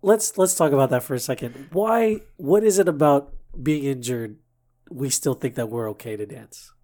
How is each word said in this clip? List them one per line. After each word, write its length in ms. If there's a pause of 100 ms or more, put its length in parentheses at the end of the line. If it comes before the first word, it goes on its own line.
let's, 360
let's 160
talk 180
about 180
that 120
for 120
a 60
second. 520
Why, 480 (160)
what 280
is 140
it 100
about 440 (300)
being 220
injured 520 (540)
we 200
still 240
think 200
that 140
we're 220
okay 260
to 100
dance? 460 (120)